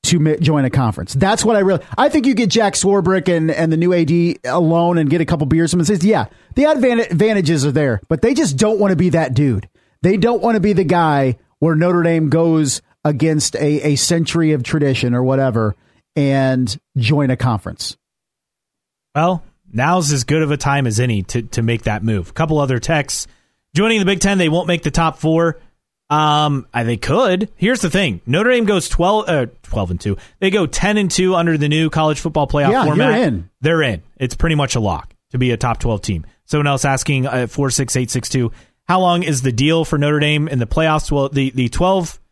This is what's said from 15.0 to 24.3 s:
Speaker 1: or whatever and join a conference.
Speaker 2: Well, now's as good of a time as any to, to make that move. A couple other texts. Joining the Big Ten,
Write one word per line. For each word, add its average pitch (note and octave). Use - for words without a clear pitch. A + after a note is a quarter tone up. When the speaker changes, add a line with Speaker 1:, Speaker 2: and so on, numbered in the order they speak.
Speaker 1:
or B2
whatever B2+
and C3
join C3+
a B2+
conference. -
Speaker 2:
Well, E3+
now's D3
as B2+
good D#3
of D3
a D3
time C#3
as A2
any A2+
to, A#2+
to -
make A2+
that G#2
move. G#2
A -
couple D#3
other C3
texts. -
Joining G#3+
the G3
Big F#3+
Ten, G3